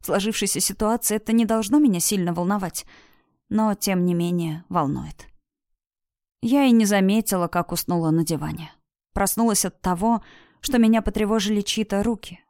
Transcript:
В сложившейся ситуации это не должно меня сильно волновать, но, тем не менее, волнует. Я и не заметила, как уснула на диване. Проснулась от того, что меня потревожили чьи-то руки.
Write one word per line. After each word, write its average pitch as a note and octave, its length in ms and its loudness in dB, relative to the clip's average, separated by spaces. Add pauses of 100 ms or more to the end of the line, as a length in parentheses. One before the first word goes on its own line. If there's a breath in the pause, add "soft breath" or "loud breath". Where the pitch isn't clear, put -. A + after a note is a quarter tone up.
В - 60 -14
сложившейся G3 540 -2
ситуации G#3+ 560 -2
это G#3+ 160 -4
не A3+ 140 4
должно A3 320 0
меня A#3 200 4
сильно F3 360 -2
волновать, F3+ 500 -4 (640 soft breath)
но, G#3+ 260 0
тем F#3 300 0
не F3+ 80 2
менее, E3+ 560 -2
волнует. D3 580 -4 (1120)
Я C4+ 260 2
и B3+ 40 4
не A3+ 140 6
заметила, G3 640 2
как F3 240 -4
уснула E3+ 400 -2
на E3 120 2
диване. D#3 460 -6 (420)
Проснулась G#3 520 0
от - 160 -8
того, G3+ 420 0 (380 soft breath)
что - 180 0
меня A3 240 4
потревожили G#3 600 0
чьи-то G3+ 420 -2
руки. G#3+ 340 -6 (120)